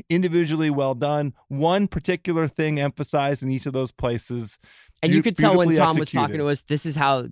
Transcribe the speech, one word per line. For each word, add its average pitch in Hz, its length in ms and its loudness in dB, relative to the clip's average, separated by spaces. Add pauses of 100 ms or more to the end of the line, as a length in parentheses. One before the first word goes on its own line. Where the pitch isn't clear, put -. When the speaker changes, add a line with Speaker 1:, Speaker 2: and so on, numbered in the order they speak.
Speaker 1:
individually 165 600 2
well 139 260 0
done. 147 380 -2 (140)
One 170 400 0
particular 165 600 -2
thing 151 320 -2
emphasized 143 640 -2
in 131 80 -2
each 131 140 -4
of 135 80 -6
those 131 180 -2
places. 120 640 -6 (460)
Speaker 2:
And 165 80 4
you 196 100 6
Speaker 1:
Beau-, - 20 2
Speaker 2:
could 214 140 -2
tell 196 200 4
when 170 120 4
Speaker 1:
beautifully 156 240 4
Speaker 2:
Tom 160 60 0
was 156 120 -4
talking 143 120 0 (120)
Speaker 1:
executed. 151 80 -2
Speaker 2:
to 143 60 0
us, 143 120 -2
this - 240 -4
is 151 100 -4
how 139 360 0